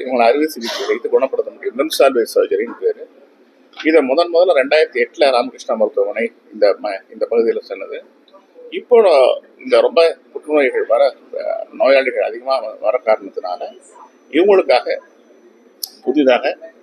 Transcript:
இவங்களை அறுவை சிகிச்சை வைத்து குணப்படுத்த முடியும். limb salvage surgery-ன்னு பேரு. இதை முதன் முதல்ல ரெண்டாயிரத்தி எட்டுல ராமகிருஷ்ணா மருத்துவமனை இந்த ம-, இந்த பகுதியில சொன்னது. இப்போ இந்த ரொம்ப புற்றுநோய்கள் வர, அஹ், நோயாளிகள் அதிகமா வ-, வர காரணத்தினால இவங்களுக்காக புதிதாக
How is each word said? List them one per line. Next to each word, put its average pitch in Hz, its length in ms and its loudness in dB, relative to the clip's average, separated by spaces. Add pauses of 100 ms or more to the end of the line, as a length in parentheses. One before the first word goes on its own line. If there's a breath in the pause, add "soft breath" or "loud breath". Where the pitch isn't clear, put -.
இவங்களை 127 280 0
அறுவை 147 180 2
சிகிச்சை 113 400 -8
வைத்து 107 220 -4
குணப்படுத்த 123 420 0
முடியும். 101 280 -10
limb 156 200 -4
salvage 120 340 2
surgery-ன்னு - 480 -2
பேரு. - 220 -4 (760)
இதை 156 260 2
முதன் 151 300 -2
முதல்ல 175 240 2
ரெண்டாயிரத்தி 147 460 0
எட்டுல 143 280 0
ராமகிருஷ்ணா 123 440 -2
மருத்துவமனை 104 500 -2 (260)
இந்த 104 160 0 (140)
ம-, 98 200 -8 (100)
இந்த 110 200 -8
பகுதியில 113 320 0
சொன்னது. 95 340 -14 (760)
இப்போ - 260 0 (640)
இந்த 123 220 -2
ரொம்ப 123 200 2 (320)
புற்றுநோய்கள் 143 560 -2
வர, 120 140 2 (340)
அஹ், - 360 -6
நோயாளிகள் 127 560 0
அதிகமா 123 320 -4
வ-, 107 200 -10
வர 107 140 0 (100)
காரணத்தினால 92 560 -4 (680)
இவங்களுக்காக 170 560 0 (1160)
புதிதாக 131 420 2 (380)